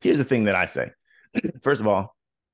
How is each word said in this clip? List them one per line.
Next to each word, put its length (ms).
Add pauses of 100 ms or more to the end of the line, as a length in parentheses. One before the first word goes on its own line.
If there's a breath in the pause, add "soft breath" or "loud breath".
here's 180
the 60
thing 200
that 100
I 100
say. 260 (360 soft breath)
<clears throat> 360
First 180
of 60
all, 300 (380)